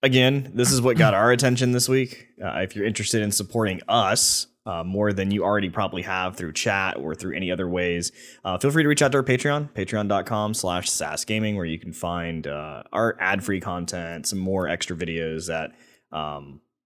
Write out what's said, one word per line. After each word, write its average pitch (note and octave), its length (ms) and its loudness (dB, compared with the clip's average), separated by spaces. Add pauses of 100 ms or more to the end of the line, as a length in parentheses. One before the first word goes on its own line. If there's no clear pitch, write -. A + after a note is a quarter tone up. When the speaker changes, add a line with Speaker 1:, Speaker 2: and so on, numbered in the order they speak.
Speaker 1:
again, C3 500 4
this B2 180 4
is C3 100 4
what A#2+ 160 4
got A2 160 8
Speaker 2:
<clears throat> G2 80 4
Speaker 1:
our A#2+ 100 6
attention B2 400 4
this B2 180 2
week. C3 380 0 (160)
Uh, F2+ 160 -4
if F#2+ 160 -4
you're G#2 100 -2
interested G#2+ 360 0
in G#2 100 0
supporting G2 560 -2
us, G#2+ 600 2 (180)
uh, E2+ 180 -4
more G2+ 280 2
than G2 200 0
you G2+ 120 2
already G2+ 260 2
probably F#2 340 -2
have F#2 320 -4
through E2+ 180 -8
chat G2 440 0
or D#2 180 -6
through F2 200 -8
any F2+ 160 -2
other F2+ 160 -2
ways, F2 440 -2 (340)
uh, F#2 140 -2
feel C#3+ 100 2
free D#3 140 4
to D3 60 4
reach D3 120 4
out C#3 100 4
to C#3 60 2
our C3+ 60 2
Patreon, C#3+ 500 0
patreon G#2 340 -2
dot G2 200 0
com G#2+ 260 -2
slash F2+ 360 -2
sass D2+ 360 -4
gaming, G#2+ 300 0
where F#2 100 -2
you E2 140 -4
can F2 140 -14
find, E2+ 520 -4
uh, D2 380 -10 (100)
our A2 260 0
ad-free F#2+ 400 0
content, F2 680 -8
some G2+ 100 -4
more F#2 300 -2
extra F2 280 -4
videos E2 520 -6
that, E2 240 -6 (440)
um, D2 460 -8 (240)